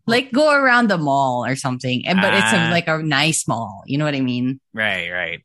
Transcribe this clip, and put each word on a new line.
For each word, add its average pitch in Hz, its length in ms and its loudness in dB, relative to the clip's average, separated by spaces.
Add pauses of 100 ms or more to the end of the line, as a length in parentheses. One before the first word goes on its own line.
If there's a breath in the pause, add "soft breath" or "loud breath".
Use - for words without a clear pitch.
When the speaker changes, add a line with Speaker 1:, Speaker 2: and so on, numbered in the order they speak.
Speaker 1:
Like, 240 240 0
go 294 220 4
around 247 400 4
the 180 80 2
mall 135 480 0
or 131 80 -2
something. 127 480 -4
Eh, - 80 -2
but 190 240 2
it's 117 160 2
a, 117 160 2
Speaker 2:
Ah. - 20 0
Speaker 1:
like, 170 160 0
a 160 140 0
nice 156 480 0
mall. 113 400 -6
You 131 80 -2
know 151 80 0
what 151 100 0
I 135 60 -2
mean? 127 400 -2 (160)
Speaker 2:
Right, 98 320 -2
right. 87 360 -6